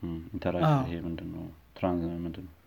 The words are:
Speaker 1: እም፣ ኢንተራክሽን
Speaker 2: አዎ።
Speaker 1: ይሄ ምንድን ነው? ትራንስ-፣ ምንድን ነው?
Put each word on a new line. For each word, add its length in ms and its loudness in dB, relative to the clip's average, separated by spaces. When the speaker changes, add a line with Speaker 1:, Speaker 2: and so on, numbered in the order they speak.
Speaker 1:
እም፣ 120 -2
ኢንተራክሽን 380 2
Speaker 2:
አዎ። 160 6
Speaker 1:
ይሄ 180 -2
ምንድን 280 -4
ነው? 120 -6
ትራንስ-፣ 320 2
ምንድን 260 -6
ነው? 100 -14